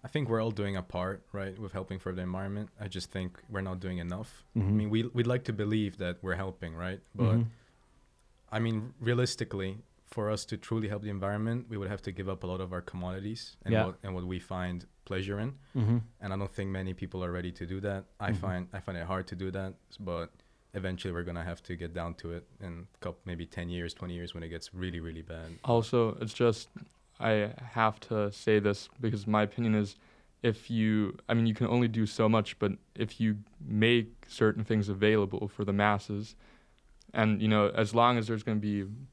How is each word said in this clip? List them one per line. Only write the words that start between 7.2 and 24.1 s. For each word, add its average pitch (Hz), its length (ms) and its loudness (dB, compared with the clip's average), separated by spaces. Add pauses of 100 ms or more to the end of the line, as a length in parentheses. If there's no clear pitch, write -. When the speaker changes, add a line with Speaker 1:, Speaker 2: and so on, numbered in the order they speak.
Speaker 2:
Mm-hmm. 117 80 4 (1080)
Speaker 1:
I 110 60 -2
mean, 113 420 -2
realistically, 113 760 -2 (300)
for 107 200 -2
us 107 180 -2
to 110 100 -6
truly 110 320 -2
help 104 140 -4
the 104 80 -6
environment, 104 580 -2
we 110 80 -8
would 98 120 -4
have 101 140 -6
to 104 80 -6
give 92 180 -6
up 95 140 -6
a 92 60 -4
lot 92 120 -2
of 92 120 -6
our 90 80 -4
commodities 95 840 -8
and 113 80 2
Speaker 2:
Yeah. 110 140 6
Speaker 1:
what, 90 160 -8
and 95 100 -6
what 90 120 -4
we 90 160 -4
find 90 460 -6 (180)
pleasure 98 340 -4
in. 113 120 -4 (260)
Speaker 2:
Mm-hmm. 117 220 4 (220)
Speaker 1:
And 98 120 -4
I 95 40 -2
don't 98 160 -4
think 98 180 -4
many 95 240 -4
people 92 300 -6
are 87 60 -4
ready 90 220 -4
to - 120 -10
do 92 180 -6
that. 98 240 -4 (120)
I 104 140 -2
Speaker 2:
Mm-hmm. 92 80 -2
Speaker 1:
find, 92 320 -4
I 95 80 -8
find 92 180 -8
it 85 80 -6
hard 92 220 -4
to 87 80 -8
do 92 160 -4
that, 95 220 -6 (160)
s-, - 100 -20
but 85 300 -6 (440)
eventually 92 380 -4
we're 85 120 -4
gonna 85 200 -6
have 85 200 -8
to 90 120 -8
get 82 180 -8
down 85 200 -6
to 85 180 -10
it 85 120 -10 (160)
in 87 340 -12
a - 40 -20
couple, 87 260 -10
maybe 85 220 -6
ten 87 220 -8
years, 87 260 -6
twenty 90 200 -8